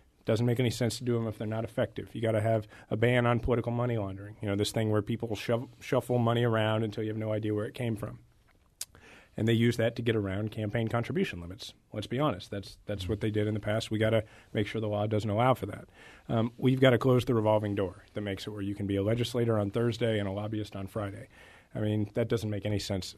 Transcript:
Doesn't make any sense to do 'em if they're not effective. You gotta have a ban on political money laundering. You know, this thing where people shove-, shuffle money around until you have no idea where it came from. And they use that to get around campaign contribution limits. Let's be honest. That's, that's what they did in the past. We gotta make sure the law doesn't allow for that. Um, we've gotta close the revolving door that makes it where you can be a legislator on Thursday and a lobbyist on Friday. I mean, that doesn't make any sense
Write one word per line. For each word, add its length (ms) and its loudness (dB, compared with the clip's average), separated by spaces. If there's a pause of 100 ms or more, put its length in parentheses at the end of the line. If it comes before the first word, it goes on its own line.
(260)
Doesn't 200 4
make 140 2
any 100 2
sense 280 -2
to 80 -10
do 120 2
'em 80 -2
if 120 -6
they're 100 -6
not 160 -4
effective. 500 -4
You 80 -10
gotta 200 2
have 260 2 (240)
a 60 0
ban 280 4
on 140 4
political 320 0
money 260 -2
laundering. 440 -8
You 80 -2
know, 80 2
this 160 0
thing 180 2
where 100 4
people 360 -4
shove-, 320 -2 (100)
shuffle 400 0
money 240 4
around 400 2
until 220 -4
you 60 -4
have 60 -6
no 140 -2
idea 240 0
where 100 -2
it 80 -10
came 220 -2
from. 240 -8 (1200)
And 120 2
they 40 4
use 220 4
that 220 -2
to 40 -6
get 140 0
around 360 -2
campaign 360 -2
contribution 540 -2
limits. 320 -14 (180)
Let's 160 -8
be 120 -4
honest. 320 -2
That's, 340 -10
that's 240 -6
what 100 -2
they 120 -2
did 160 0
in 60 0
the 60 -2
past. 320 -2
We 80 0
gotta 240 4 (300)
make 120 2
sure 140 -6
the 80 -2
law 200 0
doesn't 220 0
allow 260 4
for 100 -4
that. 240 -10 (400)
Um, 280 2
we've 220 4
gotta 180 8
close 280 4
the 100 2
revolving 400 4
door 380 -2
that 80 -6
makes 260 -6
it 40 -8
where 100 -10
you 120 -4
can 140 -4
be 80 0
a 80 2
legislator 560 2
on 120 0
Thursday 480 0
and 100 -2
a 20 -2
lobbyist 460 -6
on 100 -6
Friday. 400 -8 (480)
I 40 -4
mean, 340 0
that 160 0
doesn't 200 0
make 160 -4
any 140 0
sense 380 -4